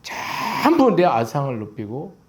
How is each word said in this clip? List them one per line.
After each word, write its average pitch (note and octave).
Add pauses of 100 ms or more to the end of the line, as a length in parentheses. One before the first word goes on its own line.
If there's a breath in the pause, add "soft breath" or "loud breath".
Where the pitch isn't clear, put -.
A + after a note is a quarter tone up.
전부 -
내 F3
아상을 B2+
높이고 A2+ (120)